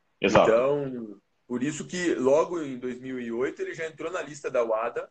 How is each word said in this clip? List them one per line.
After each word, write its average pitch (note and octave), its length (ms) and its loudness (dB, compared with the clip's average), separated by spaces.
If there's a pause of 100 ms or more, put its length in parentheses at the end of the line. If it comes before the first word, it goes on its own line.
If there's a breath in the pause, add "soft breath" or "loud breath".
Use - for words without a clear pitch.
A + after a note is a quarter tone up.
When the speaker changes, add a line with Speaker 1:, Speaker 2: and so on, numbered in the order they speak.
(200)
Speaker 1:
Exato. G#2 300 6
Speaker 2:
Então, B2+ 680 0 (260)
por B2 160 -4
isso D3 240 -4
que F3+ 280 -2
logo D#3+ 480 2
em C3+ 160 -8
dois B2 220 -8
mil C3 180 -8
e A#2 140 -6
oito D3 300 -4
ele F#3 120 -8
já E3 120 -6
entrou D#3+ 240 -8
na F3+ 100 -4
lista D3 300 -8
da B2 120 2
wada, A#2 480 -2